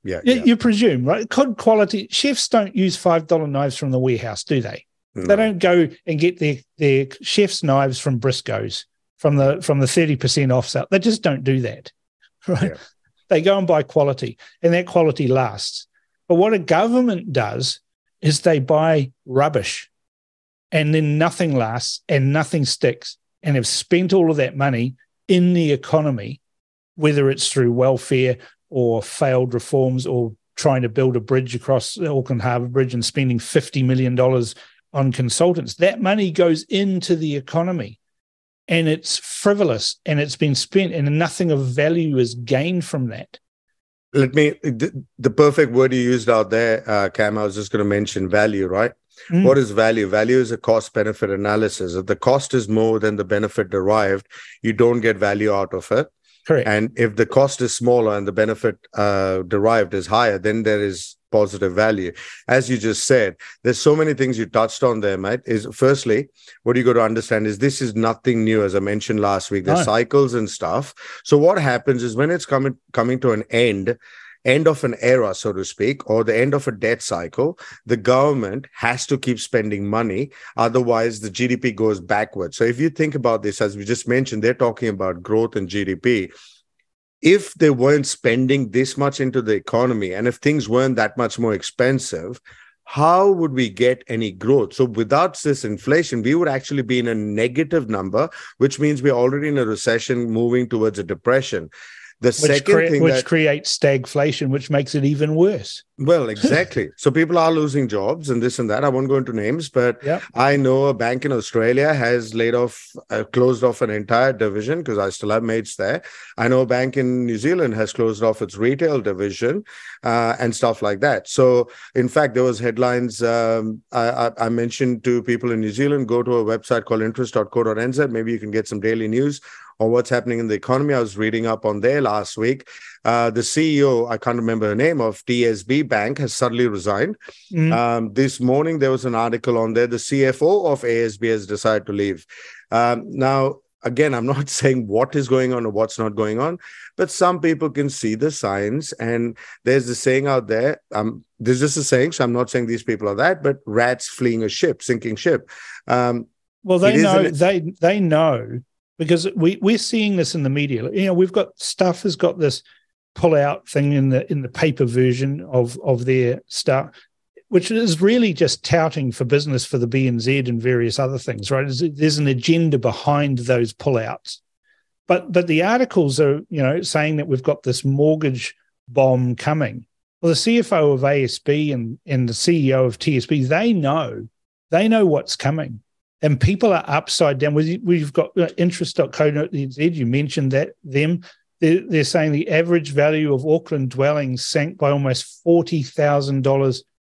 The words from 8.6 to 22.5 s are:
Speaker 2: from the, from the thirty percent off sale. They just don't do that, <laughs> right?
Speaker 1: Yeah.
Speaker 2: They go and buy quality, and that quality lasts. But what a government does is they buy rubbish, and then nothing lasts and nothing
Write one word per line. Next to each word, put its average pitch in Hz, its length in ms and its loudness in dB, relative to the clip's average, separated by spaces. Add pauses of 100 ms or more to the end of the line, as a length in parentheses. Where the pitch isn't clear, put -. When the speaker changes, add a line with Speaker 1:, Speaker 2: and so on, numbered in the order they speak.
Speaker 2:
from 147 180 2
the, 139 260 2
from 143 160 2
the 135 100 4
thirty 156 280 2
percent 135 340 0
off 123 180 2
sale. - 220 -4
They 190 80 -2
just 220 240 0
don't 139 220 -2
do 131 160 0
that, 113 320 -10 (260)
<laughs> - 300 -18
right? 185 240 -2
Speaker 1:
Yeah. - 60 -16 (500)
Speaker 2:
They 165 120 4
go 196 160 4
and 190 120 -2
buy 156 140 4
quality, 135 560 0 (240)
and 170 120 4
that 175 120 0
quality 156 420 2
lasts. 123 580 -2 (420)
But 175 80 4
what 208 180 4
a 202 40 2
government 208 760 0
does 120 480 -4 (400)
is 151 200 0
they 160 180 4
buy 151 540 2 (140)
rubbish, 135 640 -2 (800)
and 156 240 0
then 151 220 2
nothing 165 400 0
lasts 117 540 -4
and 139 220 2
nothing 151 340 0